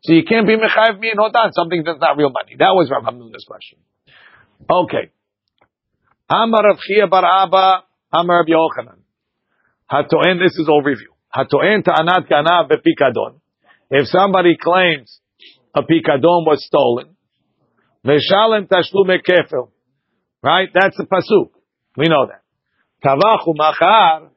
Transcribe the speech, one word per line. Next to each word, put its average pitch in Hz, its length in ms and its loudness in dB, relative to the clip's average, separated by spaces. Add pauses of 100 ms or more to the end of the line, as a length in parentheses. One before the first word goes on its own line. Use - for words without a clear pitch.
So 156 120 0
you 160 100 4
can't 220 240 0
be 220 100 2
mechayev 220 400 0
me 226 140 -6
and 208 80 -6
Hodah 220 260 0
on 175 80 -4
something 170 320 -4
that's 160 140 -8
not 147 180 0
real 147 140 0
money. 120 260 -12
That 180 160 2
was 165 160 0
Rav 127 140 -6
Hamnuna's 117 420 -12
question. - 320 -20 (880)
Okay. - 440 -4 (1160)
Amar 214 360 0
Rav 202 160 2
Chia 202 260 -2
bar 180 180 2
Abba, 190 600 2 (280)
Amar 175 260 0
Rav 165 100 0
Yochanan. 160 500 -2 (920)
Hatoen, 156 500 0
this 185 160 0
is 156 100 -4
overview. 143 460 -2 (220)
Hatoen 156 480 0
ta'anat 165 440 0
ganav 160 440 0
bepikadon. 139 680 -2 (520)
If 135 160 0
somebody 185 500 0
claims 170 600 -2 (560)
a - 80 -2
pikadon 160 640 0
was 147 180 0
stolen, 139 520 -2 (840)
Meshalem 196 640 0
tashlume 185 540 0
kefil. 151 480 -4 (720)
Right? 180 320 -2
That's 190 240 0
the 156 80 -8
pasuk. 185 460 -2 (440)
We 147 120 -2
know 143 180 2
that. 98 160 -20 (640)
Tavachu 170 500 0
machar. 160 800 0